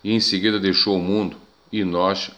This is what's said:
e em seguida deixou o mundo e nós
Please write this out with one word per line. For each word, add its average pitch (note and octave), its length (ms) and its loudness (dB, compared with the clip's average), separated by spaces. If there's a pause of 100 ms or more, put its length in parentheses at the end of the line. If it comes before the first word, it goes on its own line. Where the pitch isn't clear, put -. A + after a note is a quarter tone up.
e G#2+ 100 -2
em A2+ 60 2
seguida G#2+ 400 0
deixou G2 380 2
o F2+ 40 0
mundo F#2+ 360 -2 (340)
e G#2+ 140 -2
nós F#2 540 0